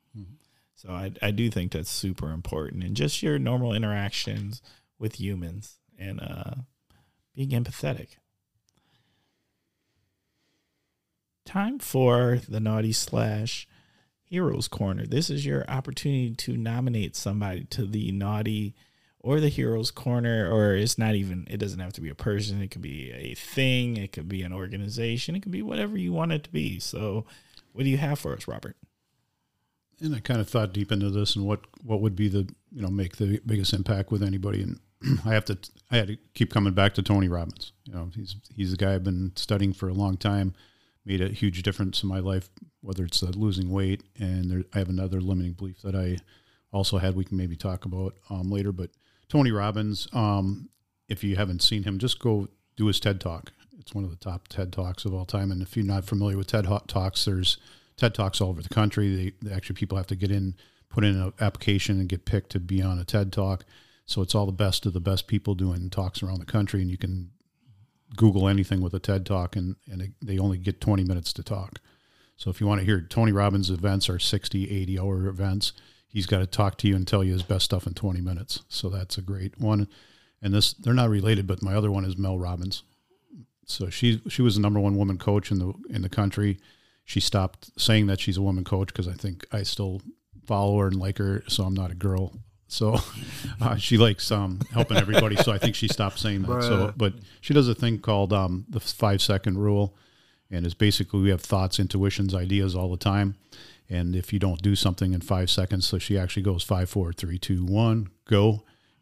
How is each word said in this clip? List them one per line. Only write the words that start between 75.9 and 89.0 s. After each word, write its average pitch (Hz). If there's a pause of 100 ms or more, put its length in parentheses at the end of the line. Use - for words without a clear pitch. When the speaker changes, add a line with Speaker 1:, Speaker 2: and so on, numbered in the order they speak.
Speaker 1:
He's 101
gotta 92
talk 98
to -
you 98
and 92
tell 98
you 92
his 92
best 95
stuff 92
in 90
twenty 90
minutes. 90
So -
that's 95
a -
great 95
one. 107 (540)
And 101
this, 113
they're 120
not 123
related, 101
but 92
my 95
other 104
one 98
is 95
Mel 95
Robbins. 90 (840)
So -
she, 113
she -
was 117
the 104
number 104
one 101
woman 98
coach 101
in 98
the, 92 (160)
in 104
the 92
country. 101 (480)
She -
stopped - (100)
saying 107
that 98
she's 90
a 95
woman 95
coach 95
'cause 90